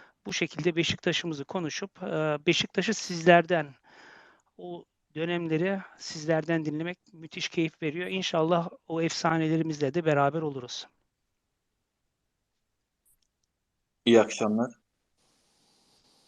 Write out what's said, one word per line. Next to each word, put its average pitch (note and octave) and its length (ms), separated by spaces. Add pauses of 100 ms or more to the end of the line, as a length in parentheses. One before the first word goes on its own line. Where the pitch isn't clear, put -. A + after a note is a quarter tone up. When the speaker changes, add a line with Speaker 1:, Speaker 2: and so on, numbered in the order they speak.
(260)
Speaker 1:
bu G3 80
şekilde E3 420
Beşiktaş'ımızı D#3 680
konuşup, F3+ 580
e, D#3 340 (100)
Beşiktaş'ı F#3+ 460
sizlerden, E3+ 720 (920)
o F3 280 (300)
dönemleri E3+ 640 (180)
sizlerden D#3+ 680
dinlemek D#3+ 320 (160)
müthiş E3 360
keyif D#3+ 320
veriyor. E3 260
İnşallah F3 600 (180)
o E3 140
efsanelerimizle D#3+ 920
de E3+ 120
beraber C#3+ 360
oluruz. C3+ 460 (3250)
Speaker 2:
İyi A2+ 160
akşamlar. A2 500 (1600)